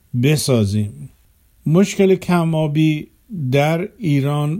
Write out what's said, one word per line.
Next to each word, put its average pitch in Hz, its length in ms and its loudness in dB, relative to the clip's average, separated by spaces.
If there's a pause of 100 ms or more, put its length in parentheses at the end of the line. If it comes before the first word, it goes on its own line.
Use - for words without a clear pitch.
(220)
بسازیم. 113 880 0 (560)
مشکل 190 480 2
کم 175 400 -2
آبی 156 540 0 (420)
در 156 380 0 (100)
ایران 147 600 -2